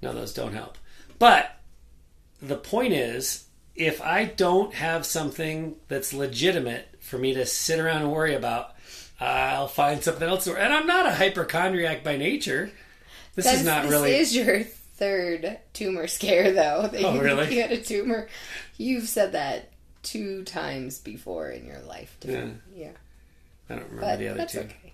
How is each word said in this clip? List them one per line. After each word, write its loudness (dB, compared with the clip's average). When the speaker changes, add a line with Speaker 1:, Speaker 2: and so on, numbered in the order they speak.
Speaker 1:
No, -6
those -8
don't -6
help. -12
But 8
the -4
point 0
is, -2
if -2
I 2
don't 2
have -2
something -4
that's -4
legitimate -2
for -8
me 0
to 0
sit 0
around 0
and 0
worry 2
about, -4
I'll 0
find 2
something 0
else 0
to -2
wor-, -2
and 4
I'm 2
not 4
a 2
hypochondriac 0
by 0
nature. -2
This 2
is 8
Speaker 2:
That's, 4
Speaker 1:
not 4
Speaker 2:
this 2
Speaker 1:
really 6
Speaker 2:
is 4
your 2
third -2
tumor -4
scare, 4
though, 4
that -2
Speaker 1:
Oh, 2
Speaker 2:
you, 2
Speaker 1:
really? 2
Speaker 2:
you 2
had -2
a -2
tumor. -2
You've -2
said 0
that -4
two -8
times -8
before -10
in -14
your -16
life -16
to -10
Speaker 1:
Yeah. -6
Speaker 2:
me. -10
Yeah. -14
Speaker 1:
I -10
don't -12
remember -12
Speaker 2:
But -2
Speaker 1:
the -6
other -8
Speaker 2:
that's -6
Speaker 1:
two. -8
Speaker 2:
okay. -16